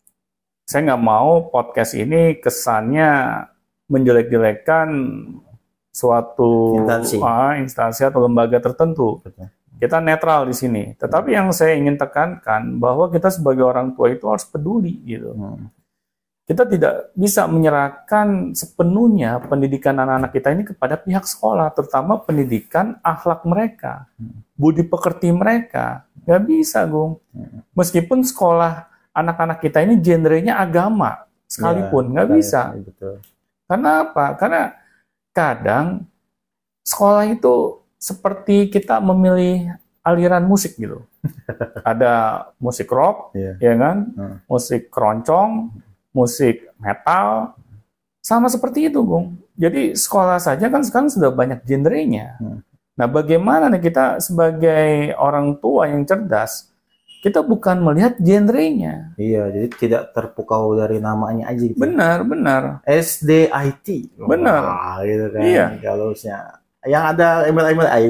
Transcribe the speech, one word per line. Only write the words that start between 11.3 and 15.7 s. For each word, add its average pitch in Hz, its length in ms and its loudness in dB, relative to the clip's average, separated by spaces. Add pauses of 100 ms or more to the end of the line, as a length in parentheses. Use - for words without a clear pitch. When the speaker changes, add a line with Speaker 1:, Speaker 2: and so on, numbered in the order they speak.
Speaker 2:
Hmm. 214 60 2
Speaker 1:
yang 190 120 2
saya 160 240 2
ingin 143 220 0
tekankan 131 840 -4
bahwa 127 300 2
kita 170 220 0
sebagai 139 340 0
orang 127 280 0
tua 123 180 2
itu 123 160 -6
harus 107 180 -2
peduli 170 640 -4
gitu. 117 260 -12
Speaker 2:
Hmm. 107 400 -12 (720)